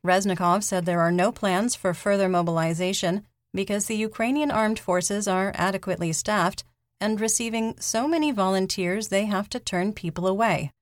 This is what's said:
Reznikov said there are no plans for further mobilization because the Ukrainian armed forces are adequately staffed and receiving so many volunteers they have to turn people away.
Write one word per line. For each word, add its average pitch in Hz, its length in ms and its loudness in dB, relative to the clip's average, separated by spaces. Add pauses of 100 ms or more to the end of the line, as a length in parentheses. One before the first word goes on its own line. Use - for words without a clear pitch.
Reznikov 185 580 2
said 180 240 -2
there 175 140 2
are 170 120 4
no 180 180 4
plans 208 440 0
for 180 200 0
further 196 340 2
mobilization 175 960 0 (280)
because 202 320 -2
the 220 100 -2
Ukrainian 233 540 0
armed 214 280 0
forces 196 500 0
are 190 260 0
adequately 180 580 -2
staffed 196 520 -2 (360)
and 214 200 -2
receiving 226 580 -2
so 233 280 -2
many 311 240 2
volunteers 190 760 0
they 202 180 0
have 208 240 -2
to 247 100 -6
turn 190 320 -2
people 175 340 -4
away. 190 440 0 (120)